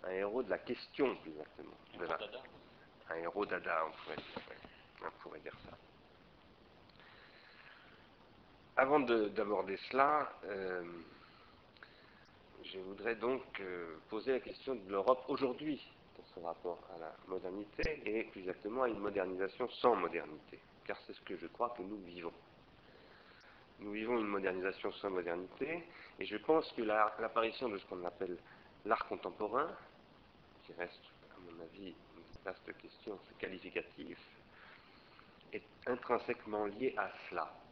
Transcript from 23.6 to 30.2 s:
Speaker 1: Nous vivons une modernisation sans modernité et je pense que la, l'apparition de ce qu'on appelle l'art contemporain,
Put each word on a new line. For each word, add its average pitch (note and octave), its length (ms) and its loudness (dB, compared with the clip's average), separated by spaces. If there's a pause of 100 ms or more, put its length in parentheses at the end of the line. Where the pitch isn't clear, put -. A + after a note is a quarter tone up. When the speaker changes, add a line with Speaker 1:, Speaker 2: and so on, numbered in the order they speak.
Speaker 1:
Nous G2+ 140 -6
vivons A2 260 2
une G#2+ 80 4
modernisation F#2+ 680 2
sans - 180 -2
modernité F#2 720 -2 (340)
et G2+ 60 -2
je G2 140 -2
pense D#3 340 4
que A#2+ 100 -2
la, G#2+ 380 6
l'apparition A2+ 480 2
de G2+ 100 0
ce - 80 -8
qu'on F2+ 180 -6
appelle F2 320 -2 (480)
l'art G#2+ 220 4
contemporain, G#2+ 640 0 (920)